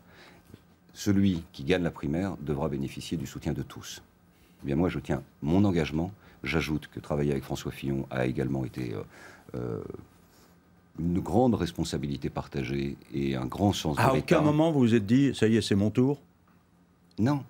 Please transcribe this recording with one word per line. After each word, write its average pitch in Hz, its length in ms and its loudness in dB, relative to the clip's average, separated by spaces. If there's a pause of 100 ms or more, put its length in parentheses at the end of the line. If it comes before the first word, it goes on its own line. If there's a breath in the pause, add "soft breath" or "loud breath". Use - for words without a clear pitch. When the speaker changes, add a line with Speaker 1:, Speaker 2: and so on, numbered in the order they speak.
(960 loud breath)
Speaker 1:
Celui 98 580 2
qui - 100 -12
gagne 87 200 2
la 82 100 0
primaire 82 480 -4
devra 71 280 -2
bénéficier 69 480 -6
du 69 100 -6
soutien 71 260 -4
de 67 100 -4
tous. - 400 -14 (600 soft breath)
Eh - 40 -12
bien 69 80 0
moi, 87 140 2
je 80 100 -4
tiens 67 240 -4 (200)
mon 87 220 4
engagement. 82 460 0 (320 soft breath)
J'ajoute 76 460 -2
que - 100 -14
travailler 71 340 -2
avec 67 120 -4
François 71 260 -6
Fillon 67 400 -4
a 65 160 -2
également 65 380 -2
été, 60 300 -8
euh, 50 80 -8 (520 loud breath)
euh, 58 280 -6 (1160 soft breath)
une 85 220 0
grande 104 340 4
responsabilité 76 760 -4
partagée 69 640 -6 (160)
et 67 240 -2
un 64 100 -4
grand 90 260 2
sens 76 240 -2
de - 40 0
Speaker 2:
À 135 120 4
Speaker 1:
l'État. 156 260 2
Speaker 2:
aucun 151 60 4
moment 151 280 4
vous 143 80 2
vous 117 140 6
êtes 104 120 2
dit, « 127 280 4
Ça - 120 4
y 113 100 4
est, 107 60 4
c'est - 140 2
mon 104 140 4
tour » ? 131 280 2 (1040)
Speaker 1:
Non, 131 300 2